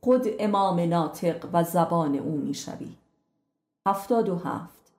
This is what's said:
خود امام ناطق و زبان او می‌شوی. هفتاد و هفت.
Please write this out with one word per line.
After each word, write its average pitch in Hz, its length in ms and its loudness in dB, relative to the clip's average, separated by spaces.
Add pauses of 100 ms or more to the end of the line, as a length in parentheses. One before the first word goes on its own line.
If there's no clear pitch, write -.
خود 247 260 4 (120)
امام 196 400 2
ناطق 170 720 0
و 170 100 4
زبان 165 520 2
او 147 220 -2
می‌شوی. - 580 -8 (920)
هفتاد 202 420 2
و 180 60 0
هفت. - 640 -8